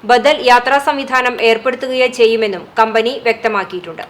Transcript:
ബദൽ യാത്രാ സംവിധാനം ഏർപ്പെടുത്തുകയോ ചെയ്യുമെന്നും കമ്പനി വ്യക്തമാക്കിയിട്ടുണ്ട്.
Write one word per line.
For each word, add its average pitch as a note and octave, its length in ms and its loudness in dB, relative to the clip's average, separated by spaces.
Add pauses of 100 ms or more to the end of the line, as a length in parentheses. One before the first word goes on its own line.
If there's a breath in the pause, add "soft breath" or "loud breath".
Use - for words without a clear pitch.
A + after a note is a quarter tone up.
ബദൽ B3 400 4
യാത്രാ B3 340 4
സംവിധാനം C4 640 -2
ഏർപ്പെടുത്തുകയോ B3+ 640 0
ചെയ്യുമെന്നും A3 600 0 (120)
കമ്പനി A3 440 0
വ്യക്തമാക്കിയിട്ടുണ്ട്. F#3+ 880 -4